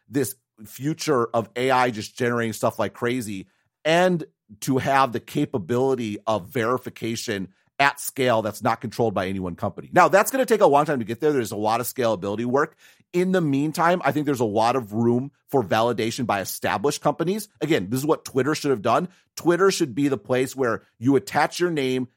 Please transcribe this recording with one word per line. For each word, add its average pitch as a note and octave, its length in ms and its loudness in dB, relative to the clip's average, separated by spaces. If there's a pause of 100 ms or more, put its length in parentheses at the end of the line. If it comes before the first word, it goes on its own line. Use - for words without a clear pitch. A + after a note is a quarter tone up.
this B2 260 -4 (300)
future C3+ 600 -2
of A2+ 300 -2
A B2+ 140 0
I B2+ 200 4
just G#2 260 -10
generating A#2 360 -2
stuff A2 260 -2
like G2+ 160 -2
crazy G#2+ 520 -6 (380)
and E3+ 400 2 (360)
to B2+ 180 2
have C3+ 340 2
the A#2 80 -4
capability B2 1040 -2
of G2+ 220 -2
verification A2+ 1000 -4 (300)
at C#3 220 2
scale B2 420 0
that's G#2 200 -8
not A#2 180 0
controlled A2 340 -2
by F#2+ 140 -2
any G2 100 -6
one F2+ 160 -6
company. G#2+ 380 -8
Now, E3+ 160 6
that's G3 240 4
gonna C4 140 0
take A3 160 2
a F#3+ 40 10
long C#3+ 180 4
time D#3 140 -2
to A2+ 60 -4
get A2+ 160 -8
there. D3+ 120 2
There's A#2 200 -2
a G#2+ 40 -6
lot G#2+ 240 0
of A#2+ 60 -8
scalability G#2+ 580 -2
work. C3+ 320 0 (360)
In F3+ 200 0
the F#3 80 2
meantime, D#3+ 640 0
I C#3 60 2
think D3 160 0
there's C3+ 140 0
a B2+ 40 2
lot A2 300 2
of A2 180 -4
room A#2+ 380 2 (160)
for C3+ 160 2
validation A2+ 640 0
by G2+ 140 0
established G2+ 640 -2
companies. E3+ 460 -2 (120)
Again, C#3+ 280 0
this B2+ 120 -2
is C#3+ 60 -4
what D3+ 180 0
Twitter C3 300 0
should C#3+ 180 0
have A2 100 -2
done. C3 260 2 (280)
Twitter F3 340 2
should D#3 240 -2
be C#3+ 140 2
the C3+ 100 0
place B2+ 380 -2
where A#2+ 260 -2 (160)
you B2+ 160 4
attach D3 460 0
your F3 100 0
name, C3 460 -2